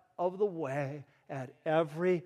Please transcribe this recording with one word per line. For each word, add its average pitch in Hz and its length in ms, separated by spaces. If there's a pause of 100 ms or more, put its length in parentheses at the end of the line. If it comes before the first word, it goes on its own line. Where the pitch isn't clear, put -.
(180)
of 180 200
the 208 80
way 143 580 (260)
at 135 240 (100)
every 165 600